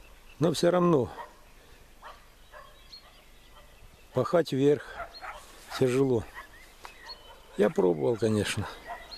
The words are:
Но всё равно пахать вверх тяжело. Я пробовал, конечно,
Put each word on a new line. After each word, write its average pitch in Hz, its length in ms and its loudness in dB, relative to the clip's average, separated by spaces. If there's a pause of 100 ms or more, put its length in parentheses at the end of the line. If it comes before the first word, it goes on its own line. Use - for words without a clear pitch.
(380)
Но - 140 2
всё 170 180 2
равно 170 380 4 (3000)
пахать 147 400 0
вверх 139 320 4 (920)
тяжело. 127 460 2 (1300)
Я 202 140 4
пробовал, 160 460 2
конечно, 107 500 0 (520)